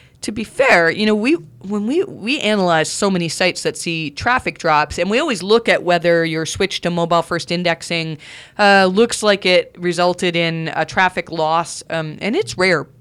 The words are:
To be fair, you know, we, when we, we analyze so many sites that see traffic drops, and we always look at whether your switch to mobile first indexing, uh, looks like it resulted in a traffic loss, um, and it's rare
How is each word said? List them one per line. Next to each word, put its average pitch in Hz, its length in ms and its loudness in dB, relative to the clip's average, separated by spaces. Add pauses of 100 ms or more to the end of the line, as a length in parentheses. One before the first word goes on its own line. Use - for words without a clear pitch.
(220)
To 240 100 -8
be 214 120 -6
fair, 196 460 2
you 202 160 -2
know, 214 80 2
we, 220 200 0
when 208 520 -6
we, 311 180 0
we 262 360 -6
analyze 175 500 2
so 202 220 -2
many 175 180 -2
sites 180 320 -2
that 151 160 -4
see 160 320 -6
traffic 151 480 -4
drops, 151 400 0
and 180 100 0
we 220 120 2
always 254 240 -2
look 220 260 2
at 156 140 2
whether 170 420 2
your 160 220 -2
switch - 340 -4
to 175 80 -2
mobile 170 320 2
first 170 300 -6
indexing, 165 640 -4 (400)
uh, 196 340 6
looks 226 300 2
like 202 240 2
it 180 320 2
resulted 175 580 0
in 165 400 -2
a 160 80 0
traffic 185 480 -2
loss, 165 600 -2
um, 156 300 -6
and 202 140 -2
it's - 220 -4
rare 180 300 2 (140)